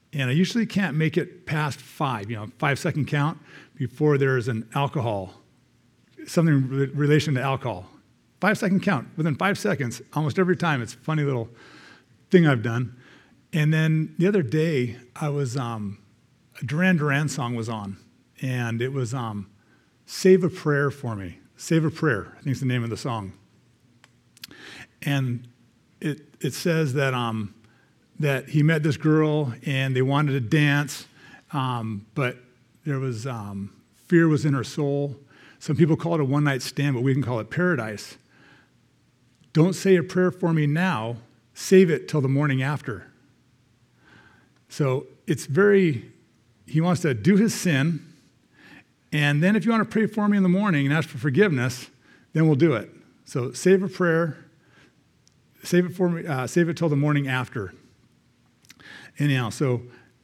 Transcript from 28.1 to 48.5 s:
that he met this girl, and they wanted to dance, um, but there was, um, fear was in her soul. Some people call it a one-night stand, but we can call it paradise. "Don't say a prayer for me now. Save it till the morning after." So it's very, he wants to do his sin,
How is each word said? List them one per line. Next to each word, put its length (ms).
that 300
he 140
met 200
this 140
girl, 560
and 300
they 60
wanted 320
to 80
dance, 680
um, 520
but 200
there 140
was, 260
um, 480
fear 320
was 160
in 120
her 100
soul. 500
Some 180
people 180
call 200
it 40
a 60
one-night 360
stand, 340
but 60
we 120
can 100
call 160
it 100
paradise. 680
"Don't 200
say 220
a 80
prayer 280
for 200
me 160
now. 480
Save 360
it 200
till 100
the 80
morning 340
after." 460
So 380
it's 180
very, 640
he 160
wants 220
to 100
do 240
his 160
sin, 520